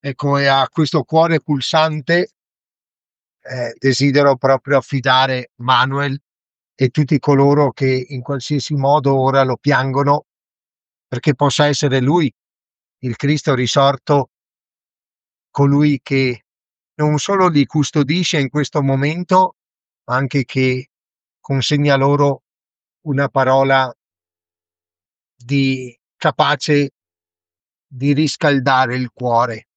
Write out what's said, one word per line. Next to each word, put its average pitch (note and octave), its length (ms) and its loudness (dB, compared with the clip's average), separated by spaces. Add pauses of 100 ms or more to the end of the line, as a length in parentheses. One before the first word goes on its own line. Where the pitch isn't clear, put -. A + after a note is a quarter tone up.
Ecco, C#3+ 360 -4
e C#3 120 2
a C3+ 200 2
questo D3+ 360 -2
cuore D#3+ 360 2
pulsante, D#3 920 -2 (1080)
eh, B2 380 -10
desidero C#3 580 2
proprio C3+ 420 0
affidare C3 800 -2
Manuel C3+ 600 -2 (540)
e C3 140 -2
tutti C#3 320 0
coloro C#3 500 2
che C3 380 -2
in C3+ 120 -10
qualsiasi C#3 540 -6
modo C#3 420 2
ora C3+ 280 2
lo B2+ 120 -2
piangono, C#3 680 0 (840)
perché C3 300 -2
possa D3 300 2
essere C3+ 340 0
lui, D3 320 0 (680)
il B2 140 -6
Cristo C#3+ 400 -2
risorto, C#3 760 0 (1200)
colui C#3+ 520 2
che C3+ 440 -4 (480)
non D3+ 240 0
solo F#3+ 280 0
li D3+ 180 2
custodisce D3+ 760 -2
in C3+ 80 -2
questo D3 340 -4
momento, D#3 720 0 (480)
ma B2 120 -4
anche C3+ 280 -2
che C3 460 -4 (480)
consegna C#3+ 560 0
loro C#3 480 0 (600)
una C#3 260 -2
parola C3 640 2 (1400)
di, C3 640 -4 (200)
capace C#3+ 720 0 (960)
di C#3 280 -2
riscaldare C3+ 840 0
il B2+ 160 -6
cuore A#2 640 -2